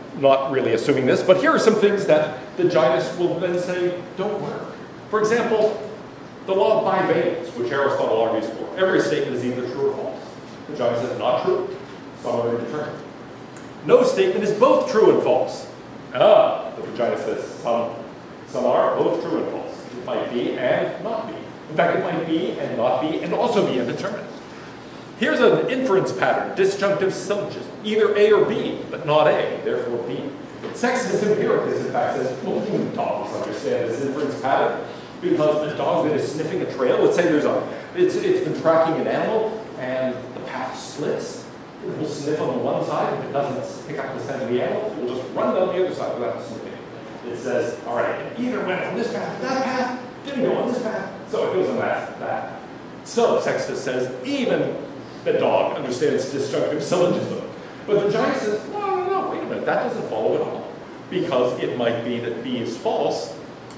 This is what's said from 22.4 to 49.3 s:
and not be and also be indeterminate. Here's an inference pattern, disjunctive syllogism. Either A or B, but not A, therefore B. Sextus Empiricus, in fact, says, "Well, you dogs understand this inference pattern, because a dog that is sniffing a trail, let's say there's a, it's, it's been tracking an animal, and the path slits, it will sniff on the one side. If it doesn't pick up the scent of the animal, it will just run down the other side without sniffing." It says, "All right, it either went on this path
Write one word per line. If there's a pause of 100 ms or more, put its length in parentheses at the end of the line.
and
not
be
and
also
be
indeterminate. (920)
Here's
an
inference
pattern,
disjunctive
syllogism. (120)
Either
A
or
B, (120)
but
not
A,
therefore (100)
B. (500)
Sextus
Empiricus,
in
fact,
says,
"Well,
you
dogs
understand
this
inference
pattern, (360)
because
a
dog
that
is
sniffing
a
trail,
let's
say
there's
a, (280)
it's,
it's
been
tracking
an
animal, (140)
and (180)
the
path
slits, (400)
it
will
sniff
on
the
one
side.
If
it
doesn't
pick
up
the
scent
of
the
animal,
it
will
just
run
down
the
other
side
without
sniffing." (540)
It
says, (100)
"All
right,
it
either
went
on
this
path